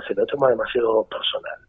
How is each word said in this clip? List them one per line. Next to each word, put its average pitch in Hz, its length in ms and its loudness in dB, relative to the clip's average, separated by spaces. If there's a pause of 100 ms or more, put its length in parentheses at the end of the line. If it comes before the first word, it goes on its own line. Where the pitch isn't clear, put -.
se 110 80 -2
lo 101 100 2
toma 135 240 2
demasiado 113 560 2
personal. - 640 -6